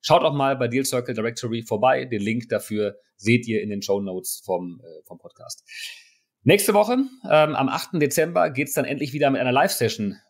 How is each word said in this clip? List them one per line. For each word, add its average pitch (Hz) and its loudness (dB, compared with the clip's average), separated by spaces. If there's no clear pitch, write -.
schaut 165 6
auch 156 2
mal 135 2
bei 123 -2
Deal 131 0
Circle 123 -4
Directory 117 -4
vorbei. 127 2
Den 117 -4
Link 113 -4
dafür 104 -2
seht 120 2
ihr 110 -2
in 104 -6
den 101 -6
Shownotes 98 -4
vom, 87 -4
äh, 82 -20
vom 85 -20
Podcast. - -20
Nächste 202 4
Woche, 214 4
ähm, 151 4
am 131 0
achten 160 -4
Dezember, 160 2
geht's 139 -4
dann 143 0
endlich 143 -6
wieder 143 2
mit 131 0
einer 127 0
Live-Session 113 0